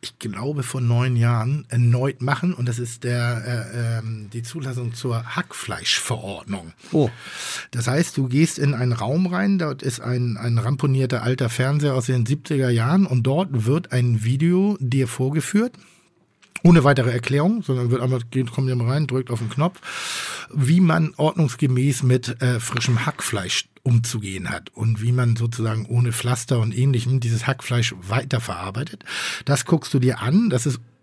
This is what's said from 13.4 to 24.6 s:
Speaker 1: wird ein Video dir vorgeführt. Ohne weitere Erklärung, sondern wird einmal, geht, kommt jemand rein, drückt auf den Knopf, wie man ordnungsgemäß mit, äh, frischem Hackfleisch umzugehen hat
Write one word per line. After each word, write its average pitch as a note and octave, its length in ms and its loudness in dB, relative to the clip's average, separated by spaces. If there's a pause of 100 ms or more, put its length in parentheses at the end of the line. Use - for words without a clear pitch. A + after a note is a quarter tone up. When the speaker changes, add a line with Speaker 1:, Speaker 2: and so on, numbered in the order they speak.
Speaker 1:
wird D3 280 0
ein B2 300 2
Video F3 560 2
dir C3 280 0
vorgeführt. D#3 680 0 (880)
Ohne E3+ 220 10
weitere B2+ 280 6
Erklärung, D3 520 0
sondern B2 260 0
wird B2 120 2
einmal, B2+ 280 0
geht, B2+ 220 -2
kommt C3 180 0
jemand B2 220 0
rein, D3 160 0
drückt B2+ 240 -2
auf A#2 80 -2
den A2+ 100 -4
Knopf, D#3+ 300 -2 (760)
wie D3 280 4
man D#3+ 360 4
ordnungsgemäß C#3 880 2
mit, B2 400 2
äh, B2 160 2
frischem A#2+ 480 0
Hackfleisch - 640 -4 (140)
umzugehen A2+ 680 0
hat - 240 -10